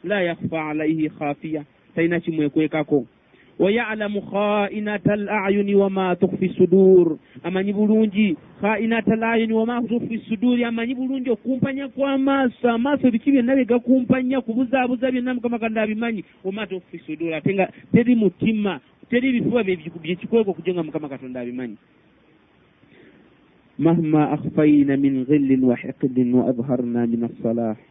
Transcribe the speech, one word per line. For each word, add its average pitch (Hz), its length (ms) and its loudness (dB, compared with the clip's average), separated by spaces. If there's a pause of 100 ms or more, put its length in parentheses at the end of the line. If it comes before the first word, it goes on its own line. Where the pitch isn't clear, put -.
"لا 196 180 -2
يخفى 170 360 -4
عليه 156 520 -2
خافية." 151 520 -6 (340)
Talina 170 240 0
kimwekwekako. 151 840 -2 (540)
"ويعلم 208 600 -2
خائنة 208 880 -4
الأعين 202 680 0
وما 190 380 2
تخفي 190 320 -2
الصدور." 180 720 6 (260)
Amanyi 190 300 -2
bulungi 214 640 2 (260)
خائنة 220 460 0
الأعين 226 440 0
وما 226 300 0
تخفي 233 340 -4
الصدور. 226 500 0
Amanyi 233 300 -4
bulungi 262 340 -4
okumpanya 269 600 -2
kw'amaaso. 269 800 0
Amaaso 254 420 2
biki 226 200 0
byonna 262 240 4
bye 254 100 2
gakumpanya, 254 760 2
kubuzaabuza 254 680 -2
byonna 254 220 -2
Mukama 240 260 -4
Katonda 220 220 -2
abimanyi. 214 420 -4 (220)
"وما 202 200 -6
تخفي 175 360 -12
الصدور." 160 320 -6
Ate 156 200 0
nga 190 120 2 (280)
teri 240 220 6
mutima, 208 640 0 (300)
teri 254 220 0
bifuba 233 320 0
bye 190 120 0
biku-, 170 260 -14
bye 165 140 -4
kikweka 220 360 0
okujja 170 220 -4
nga 170 100 -4
Mukama 151 260 -8
Katonda 127 320 -10
abimanyi. 120 360 -8 (2000)
"مهما 156 540 2
أخفينا 147 640 2
من 139 340 0
غل 143 200 2 (140)
وحقد 127 540 -2 (160)
وأظهرنا 123 720 0
من 117 240 -2
الصلاح." 113 480 -4 (140)